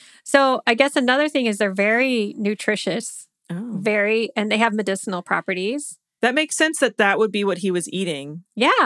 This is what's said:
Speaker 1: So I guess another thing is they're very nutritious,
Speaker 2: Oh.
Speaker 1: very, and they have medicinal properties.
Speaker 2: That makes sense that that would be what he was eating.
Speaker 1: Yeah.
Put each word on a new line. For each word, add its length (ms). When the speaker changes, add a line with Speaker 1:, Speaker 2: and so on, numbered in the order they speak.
Speaker 1:
So 420
I 60
guess 240
another 320
thing 160
is 140
they're 140
very 640
nutritious, 920
Speaker 2:
Oh. 260
Speaker 1:
very, 600
and 160
they 60
have 160
medicinal 480
properties. 760
Speaker 2:
That 140
makes 220
sense 220
that 180
that 220
would 120
be 140
what 140
he 120
was 220
eating. 500
Speaker 1:
Yeah. 140